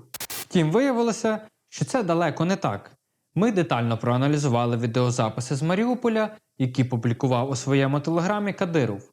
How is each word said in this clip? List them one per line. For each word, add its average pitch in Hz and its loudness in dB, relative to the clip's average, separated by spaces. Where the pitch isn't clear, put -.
Втім, - 0
виявилося, 233 2
що - -6
це 240 0
далеко 165 0
не 185 2
так. 107 -4
Ми 214 4
детально 120 0
проаналізували 123 2
відеозаписи 123 0
з 135 -4
Маріуполя, 220 0
які 131 0
публікував 123 0
у 139 -4
своєму 135 2
телеграмі 190 0
Кадиров. 165 -2